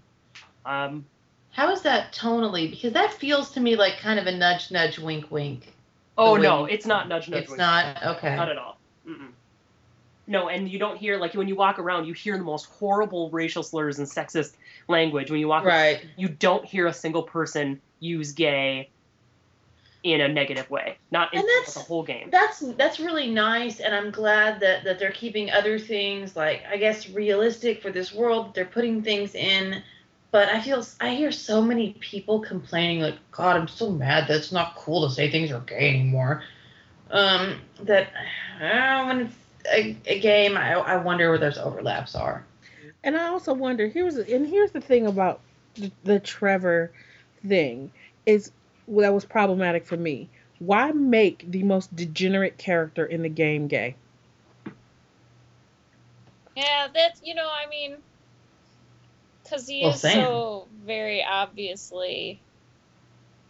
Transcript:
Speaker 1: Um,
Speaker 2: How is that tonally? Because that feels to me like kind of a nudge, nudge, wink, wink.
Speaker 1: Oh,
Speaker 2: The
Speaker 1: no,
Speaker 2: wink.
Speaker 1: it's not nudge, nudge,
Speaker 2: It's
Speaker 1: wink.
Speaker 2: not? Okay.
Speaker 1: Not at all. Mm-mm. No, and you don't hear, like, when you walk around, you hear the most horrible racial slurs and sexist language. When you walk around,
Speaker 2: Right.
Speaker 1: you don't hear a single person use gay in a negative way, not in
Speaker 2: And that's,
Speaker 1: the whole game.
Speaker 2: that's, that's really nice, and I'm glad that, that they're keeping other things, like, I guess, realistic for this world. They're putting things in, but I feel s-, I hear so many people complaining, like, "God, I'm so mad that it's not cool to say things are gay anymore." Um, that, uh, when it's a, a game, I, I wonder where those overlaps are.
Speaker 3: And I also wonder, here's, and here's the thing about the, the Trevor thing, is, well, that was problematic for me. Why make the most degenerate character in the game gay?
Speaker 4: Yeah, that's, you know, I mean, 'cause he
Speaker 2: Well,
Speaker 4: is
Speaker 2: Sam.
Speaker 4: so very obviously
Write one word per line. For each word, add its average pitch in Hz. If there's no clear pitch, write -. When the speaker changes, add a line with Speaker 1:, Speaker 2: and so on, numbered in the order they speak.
Speaker 1:
Um, 139
Speaker 2:
How 302
is 370
that -
tonally? 214
Because 240
that 403
feels 277
to 262
me 233
like 202
kind 214
of 185
a 185
nudge, 175
nudge, 165
wink, 156
wink. 143
Speaker 1:
Oh, 220
Speaker 2:
The 202
Speaker 1:
no, 165
Speaker 2:
wink. 156
Speaker 1:
it's 214
not 208
nudge, 165
nudge, 151
Speaker 2:
It's -
Speaker 1:
wink. 175
Speaker 2:
not? 170
Okay. 160
Speaker 1:
Not 165
at 147
all. 123
Mm-mm. 139
No, 185
and 185
you 190
don't 208
hear, 202
like, 170
when 196
you 196
walk 196
around, 175
you 165
hear 202
the 185
most 151
horrible 196
racial 165
slurs 151
and 143
sexist 151
language. 151
When 151
you 151
walk 156
around, 175
Speaker 2:
Right. 156
Speaker 1:
you 185
don't 170
hear 185
a 165
single 165
person 147
use 160
gay 139
in 160
a 143
negative 139
way, 139
not 170
in 254
Speaker 2:
And 415
that's, -
Speaker 1:
the 147
whole -
game. -
Speaker 2:
that's, 370
that's 269
really 311
nice, 220
and 208
I'm 208
glad 214
that, 185
that 185
they're 196
keeping 208
other 208
things, 202
like, 156
I 208
guess, 214
realistic 214
for 196
this 185
world. 214
They're 185
putting 226
things 202
in, 190
but 202
I 214
feel 254
s-, -
I 247
hear 285
so 220
many 233
people 208
complaining, 170
like, 156
"God, 175
I'm 165
so 220
mad 147
that 151
it's -
not 170
cool 156
to 127
say 147
things 160
are 120
gay 135
anymore." 131
Um, 190
that, 202
uh, 262
when 254
it's 226
a, 220
a 196
game, 208
I, 160
I 180
wonder 175
where 160
those 147
overlaps 110
are. -
Speaker 3:
And 285
I 339
also 349
wonder, 254
here's, 330
and 247
here's 403
the 277
thing 240
about 190
the, 202
the 202
Trevor 185
thing, 139
is, 214
well, 208
that 202
was 202
problematic 185
for 175
me. 156
Why 208
make 220
the 185
most 190
degenerate 185
character 165
in 165
the 165
game 151
gay? 127
Speaker 4:
Yeah, 285
that's, 339
you 330
know, 320
I 302
mean, 294
'cause 262
he 277
Speaker 2:
Well, 147
Speaker 4:
is -
Speaker 2:
Sam. 151
Speaker 4:
so 233
very 214
obviously 196